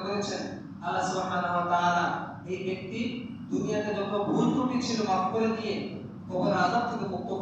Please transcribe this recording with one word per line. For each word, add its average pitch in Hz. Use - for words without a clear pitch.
করেছেন, 202
আল্লাহ 185
সুবহানাহু 180
ওয়া 175
তাআলা 175
এই -
ব্যক্তি 202
দুনিয়াতে 208
যত 202
ভুল 226
ত্রুটি 254
ছিল 226
মাফ 202
করে 220
দিয়ে 214
কবর 185
আযাব 233
থেকে 220
মুক্ত 180